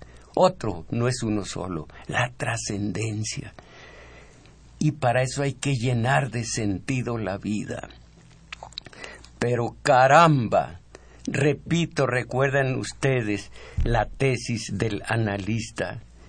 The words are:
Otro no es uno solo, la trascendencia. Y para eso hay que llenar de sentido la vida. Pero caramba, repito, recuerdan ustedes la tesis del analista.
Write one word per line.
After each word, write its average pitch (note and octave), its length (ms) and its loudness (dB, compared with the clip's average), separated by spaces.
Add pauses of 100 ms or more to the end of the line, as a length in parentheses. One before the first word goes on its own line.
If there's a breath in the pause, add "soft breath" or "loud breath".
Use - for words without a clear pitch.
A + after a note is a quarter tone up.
(360 loud breath)
Otro A#2 560 0
no A#2 160 0
es A#2+ 160 -2
uno G#2+ 200 0
solo, F2 440 -6 (200 loud breath)
la B2 300 -2
trascendencia. G#2+ 1160 -6 (1300 loud breath)
Y D3+ 120 2
para B2+ 320 2
eso B2+ 180 -4
hay C#3 120 0
que C#3+ 200 -2
llenar B2 560 2
de A#2 160 -4
sentido A#2 720 -2
la G2 200 -4
vida. - 520 -6 (1500 loud breath)
Pero A#2+ 420 0
caramba, C3 1000 6 (440 loud breath)
repito, D3+ 800 0
recuerdan C3 680 0
ustedes A2 720 -2 (340 loud breath)
la A#2 220 2
tesis A#2 680 -2
del G2+ 340 -2
analista. G#2 960 -2 (240 loud breath)